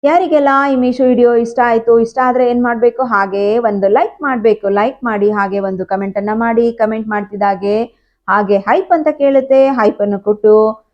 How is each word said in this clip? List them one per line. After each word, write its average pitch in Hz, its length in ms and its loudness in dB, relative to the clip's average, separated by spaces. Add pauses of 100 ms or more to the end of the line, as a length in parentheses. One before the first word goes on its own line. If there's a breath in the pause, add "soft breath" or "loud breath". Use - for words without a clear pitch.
ಯಾರಿಗೆಲ್ಲ 302 440 0 (240)
ಈ 269 40 0
ಮೀಶೋ 254 280 0
ವಿಡಿಯೋ 240 300 4
ಇಷ್ಟ 233 300 -2
ಆಯ್ತು, 233 360 2
ಇಷ್ಟ 233 240 -4
ಆದ್ರೆ 247 260 0
ಏನ್ 240 120 0
ಮಾಡ್ಬೇಕು? 240 400 0
ಹಾಗೆ 202 560 0
ಒಂದು 202 300 -2
ಲೈಕ್ 311 340 -2
ಮಾಡ್ಬೇಕು. 220 460 0
ಲೈಕ್ 214 360 -2
ಮಾಡಿ, 208 260 0
ಹಾಗೆ 202 280 -2
ಒಂದು 190 280 -6
ಕಾಮೆಂಟ್ 196 320 -4
ಅನ್ನ 202 140 -6
ಮಾಡಿ. 233 400 0
ಕಾಮೆಂಟ್ 220 360 -4
ಮಾಡ್ತಿದ್ದಾಗೆ 202 760 -2 (440)
ಹಾಗೆ 202 280 0
ಹೈಪ್ 294 360 0
ಅಂತ 320 180 0
ಕೇಳುತ್ತೆ, 269 580 2
ಹೈಪ್ 220 340 0
ಅನ್ನು 202 180 -2
ಕೊಟ್ಟು 214 720 2